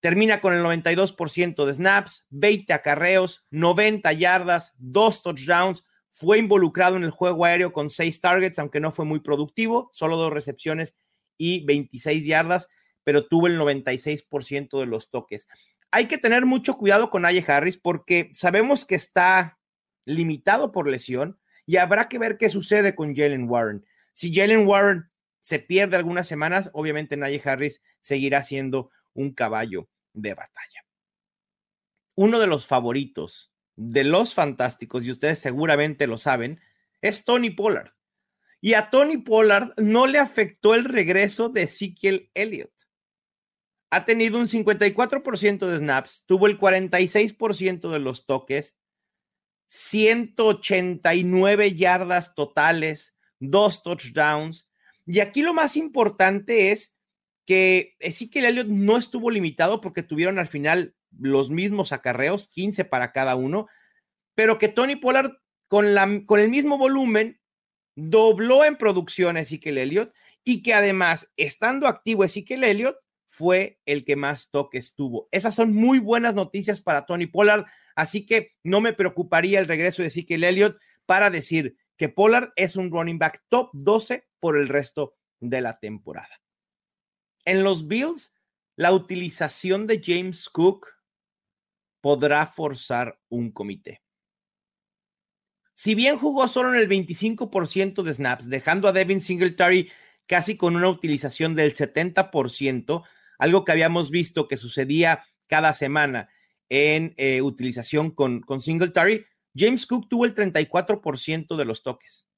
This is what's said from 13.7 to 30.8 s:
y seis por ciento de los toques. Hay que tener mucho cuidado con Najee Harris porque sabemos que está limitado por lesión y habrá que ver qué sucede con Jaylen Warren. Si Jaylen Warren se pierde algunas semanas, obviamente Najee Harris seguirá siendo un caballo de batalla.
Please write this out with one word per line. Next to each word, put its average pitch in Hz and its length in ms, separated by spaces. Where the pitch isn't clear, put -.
y 127 40
seis 151 260
por 139 200
ciento 139 380
de 127 60
los 113 220
toques. - 380
Hay - 180
que 302 100
tener 247 280
mucho 254 320
cuidado 208 320
con 190 120
Najee 175 260
Harris 151 300
porque 175 560
sabemos 214 500
que - 120
está 180 640
limitado 165 680
por 156 160
lesión 131 500
y 175 120
habrá 180 320
que 247 100
ver 226 180
qué 220 120
sucede 202 440
con 151 220
Jaylen 135 340
Warren. 113 360
Si 170 220
Jaylen 208 320
Warren 196 420
se 151 200
pierde 190 360
algunas 175 320
semanas, 170 460
obviamente 151 420
Najee 139 300
Harris 139 360
seguirá 139 420
siendo 135 460
un 135 200
caballo 110 540
de 104 200
batalla. - 520